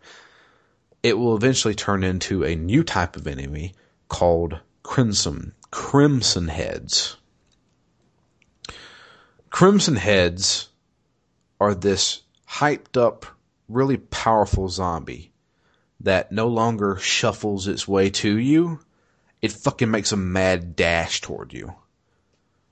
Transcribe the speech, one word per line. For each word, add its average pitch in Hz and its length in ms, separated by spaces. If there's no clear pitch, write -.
It 120 160
will 117 180
eventually 117 380
turn 98 300
into 92 400
a 80 100
new 95 300
type 90 320
of 78 100
enemy 73 480
called 85 520
Crimson, - 680
Crimson 135 760
Heads. - 720
Crimson 185 460
Heads 92 720
are 104 160
this 95 460
hyped - 520
up, 117 260
really 131 280
powerful 101 720
zombie 85 640
that 95 300
no 110 180
longer 110 500
shuffles 101 680
its - 220
way 98 220
to 104 280
you. 156 400
It 107 120
fucking - 380
makes 107 220
a 107 40
mad 92 600
dash 85 460
toward - 300
you. - 220